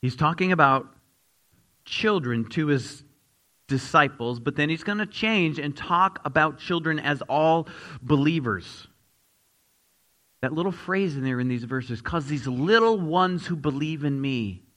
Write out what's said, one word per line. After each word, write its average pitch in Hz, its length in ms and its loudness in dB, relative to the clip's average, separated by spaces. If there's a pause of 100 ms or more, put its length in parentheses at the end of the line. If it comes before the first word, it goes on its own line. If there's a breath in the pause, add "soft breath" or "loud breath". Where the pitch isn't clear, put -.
He's 127 140 -2
talking 165 380 0
about 139 440 4 (880)
children 127 640 0
to 156 180 0
his 135 340 0 (640)
disciples, 131 720 0
but 143 160 -4
then 147 140 2
he's 160 160 -4
gonna 208 200 -2
change 202 540 0
and 143 180 -6
talk 185 480 0
about 156 340 2
children 160 420 -2
as 143 220 -2
all 160 460 2 (320 loud breath)
believers. 135 840 0 (1600)
That 135 120 -4
little 180 180 -2
phrase 180 440 -2
in 135 60 -4
there 131 160 0
in 127 100 0
these 123 160 -2
verses, 120 360 -6
"'Cause 160 260 -4
these 139 200 -4
little 208 520 2
ones 180 480 0
who 175 100 -2
believe 147 480 -4
in 139 160 0
me." 117 440 -4 (120)